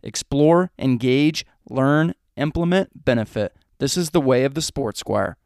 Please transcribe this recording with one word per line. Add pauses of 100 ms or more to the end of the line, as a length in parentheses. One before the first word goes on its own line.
Explore,
engage, (240)
learn, (240)
implement,
benefit. (260)
This
is
the
way
of
the
sports
squire.